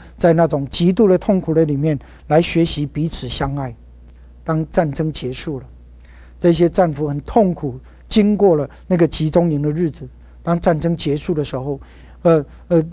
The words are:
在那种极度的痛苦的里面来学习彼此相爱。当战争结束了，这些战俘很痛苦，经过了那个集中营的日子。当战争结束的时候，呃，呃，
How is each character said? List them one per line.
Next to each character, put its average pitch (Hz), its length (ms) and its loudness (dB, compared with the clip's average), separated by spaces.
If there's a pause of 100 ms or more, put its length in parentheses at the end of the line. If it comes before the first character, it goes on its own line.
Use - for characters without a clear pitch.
(180)
在 170 140 4
那 165 160 4
种 139 220 -4
极 175 240 0
度 208 140 4
的 185 100 4
痛 190 240 0
苦 160 120 -4
的 160 120 4
里 147 100 -2
面 147 240 -2 (280)
来 156 140 4
学 170 220 0
习 151 220 -4
彼 151 240 -4
此 - 180 -6
相 139 300 -4
爱。 131 180 -8 (680)
当 160 260 -2
战 165 180 0
争 156 220 -4
结 131 220 -8
束 135 260 -8
了， 127 60 -18 (760)
这 175 140 4
些 165 160 4
战 175 240 2
俘 147 160 -4
很 143 100 -4
痛 190 340 2
苦， 131 240 -8 (300)
经 208 300 2
过 190 180 4
了 147 140 -2 (180)
那 185 80 0
个 170 100 4
集 156 240 -2
中 170 220 2
营 143 100 -2
的 151 80 -2
日 156 220 -2
子。 - 160 -16 (340)
当 170 200 -2
战 165 180 2
争 170 160 -2
结 151 220 -2
束 170 160 -4
的 151 100 -2
时 131 140 -6
候， 135 200 -6 (440)
呃， 160 240 4 (240)
呃， 170 120 4 (120)